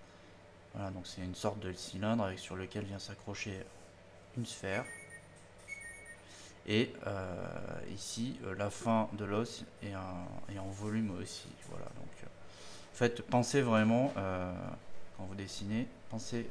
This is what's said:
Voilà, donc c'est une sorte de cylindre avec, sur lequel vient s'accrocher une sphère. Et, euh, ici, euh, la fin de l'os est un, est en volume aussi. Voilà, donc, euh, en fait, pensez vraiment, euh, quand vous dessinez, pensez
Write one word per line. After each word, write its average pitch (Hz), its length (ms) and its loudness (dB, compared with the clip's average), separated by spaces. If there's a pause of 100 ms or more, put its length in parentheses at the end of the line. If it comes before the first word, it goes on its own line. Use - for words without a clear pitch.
(720)
Voilà, 98 180 -4
donc 95 160 -8
c'est - 140 -8
une 92 140 -4
sorte 104 240 0
de 92 120 -4
cylindre 104 540 0
avec, 92 120 0
sur 92 200 -8
lequel 95 260 -4
vient 98 160 -6
s'accrocher 98 640 -6 (760)
une 117 80 0
sphère. 98 380 -2 (1800)
Et, 107 260 4 (140)
euh, 92 400 -2 (480)
ici, 117 480 -2
euh, 98 120 -2
la 101 140 2
fin 113 440 4
de 101 100 -2
l'os 110 400 0 (180)
est 101 120 -4
un, 92 600 -4
est 98 60 -4
en 95 80 -4
volume 104 440 2
aussi. 92 360 -4 (220)
Voilà, - 160 -4
donc, - 380 -6
euh, - 40 -6
en - 680 -10
fait, 120 260 4
pensez 123 400 6
vraiment, 117 560 8
euh, 92 360 2 (600)
quand 95 80 -4
vous 95 120 -4
dessinez, 101 520 0 (220)
pensez 117 420 0